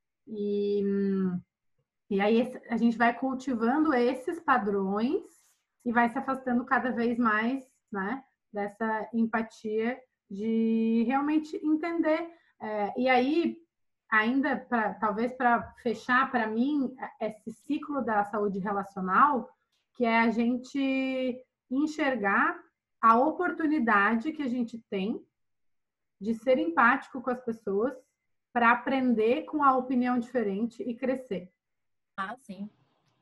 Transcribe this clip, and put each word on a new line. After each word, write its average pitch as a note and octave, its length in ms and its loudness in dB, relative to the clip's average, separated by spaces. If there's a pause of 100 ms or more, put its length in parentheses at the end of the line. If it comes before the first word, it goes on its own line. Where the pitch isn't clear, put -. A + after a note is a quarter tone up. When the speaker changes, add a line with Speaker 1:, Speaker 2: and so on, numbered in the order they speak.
(280)
Speaker 1:
E, G3+ 540 -2 (1300)
e G3 120 0
aí A3 200 4
esse, - 160 -6 (120)
a A#3 80 -2
gente A#3 200 2
vai A#3+ 200 4
cultivando C4 760 0
esses B3+ 460 0
padrões G#3 840 0 (640)
e A#3+ 60 -2
vai A#3 180 4
se A#3 80 -8
afastando B3+ 480 -2
cada B3 260 0
vez A#3 280 0
mais, A#3 440 2 (280)
né, G3+ 320 -6 (280)
dessa G#3 640 -4
empatia A3+ 840 -2 (320)
de A3+ 720 2
realmente D4 580 0
entender. D#4+ 680 0 (280)
É, G#3+ 400 -4
e B3+ 100 2
aí, C4 480 2 (520)
ainda B3 480 2
pra, G#3+ 380 -2
talvez A3 380 -2
pra A#3+ 400 0 (100)
fechar, B3 480 0
pra A#3 160 0
mim, B3+ 480 0 (240)
esse A3 320 -8
ciclo C#4+ 500 -6
da G#3+ 220 0
saúde G#3 360 -2
relacional, G3+ 880 0 (460)
que B3 100 -2
é A3+ 160 4
a A#3 100 2
gente B3+ 1120 -2 (260)
enxergar C4+ 880 0 (440)
a A3+ 180 8
oportunidade A#3 1120 2
que D4+ 100 -6
a C#4+ 60 -4
gente A#3 320 -4 (100)
tem G#3+ 320 -4 (1000)
de G#3+ 140 -2
ser B3+ 220 2
empático C#4 640 2
com - 80 -8
as B3 140 -4
pessoas A3+ 500 -2 (600)
pra A#3 180 4
aprender B3 720 0
com D4+ 180 -4
a C4+ 140 4
opinião B3+ 420 0
diferente A3+ 640 -4
e B3 140 -6
crescer. B3 560 -6 (640)
Speaker 2:
Ah, F#3+ 240 -8
sim. G3 300 -14 (520)